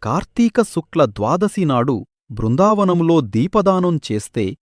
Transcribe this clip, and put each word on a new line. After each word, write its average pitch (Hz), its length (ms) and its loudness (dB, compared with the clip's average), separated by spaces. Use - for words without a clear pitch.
కార్తీక 196 600 -2
శుక్ల 165 420 0
ద్వాదశి 123 600 -2
నాడు 127 420 0
బృందావనంలో 170 880 2
దీపదానం 175 800 0
చేస్తే 107 500 -4